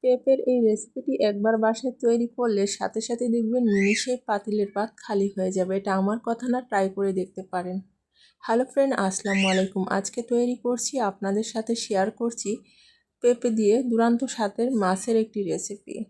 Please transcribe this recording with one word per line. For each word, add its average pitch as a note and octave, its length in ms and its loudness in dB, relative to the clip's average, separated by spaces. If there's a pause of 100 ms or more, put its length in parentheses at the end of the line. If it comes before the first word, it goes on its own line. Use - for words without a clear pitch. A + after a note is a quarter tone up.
পেঁপের B3+ 380 4 (120)
এই B3 160 4
রেসিপিটি G#3+ 460 -2 (160)
একবার G#3 340 2
বাসায় A3+ 300 0 (100)
তৈরি A#3 240 2 (100)
করলে A3 260 2 (140)
সাথে G3 300 -4
সাথে A#3+ 180 -2 (100)
দেখবেন A#3 280 0 (100)
নিমিষেই G#3+ 440 2 (100)
পাতিলের G#3 480 -2
পাত G#3+ 140 -2 (140)
খালি G3+ 320 0
হয়ে F#3 160 -2
যাবে। F#3 280 -2
এটা G3 120 -4 (100)
আমার G#3 160 0 (100)
কথা A#3 260 -4
না, B3+ 60 0 (100)
ট্রাই G3 160 0 (100)
করে G3 240 0
দেখতে F#3 220 -8 (100)
পারেন। F3+ 260 -4 (680)
হ্যালো A#3+ 260 2
ফ্রেন্ড, C#4 220 2 (120)
আসসালামু G3 460 -2
আলাইকুম। F#3+ 320 0 (140)
আজকে G3 220 -6 (120)
তৈরি A#3+ 320 0
করছি, A#3+ 300 -4 (160)
আপনাদের G3 440 -2
সাথে A3+ 220 -4
শেয়ার G3 320 0 (120)
করছি A#3 320 -4 (680)
পেঁপে A#3+ 280 2
দিয়ে A3 260 4 (140)
দুরান্ত A#3 320 4 (140)
স্বাদের A3+ 320 -2 (140)
মাছের F#3+ 420 0
একটি A3 160 -6 (100)
রেসিপি। F#3 460 -8 (140)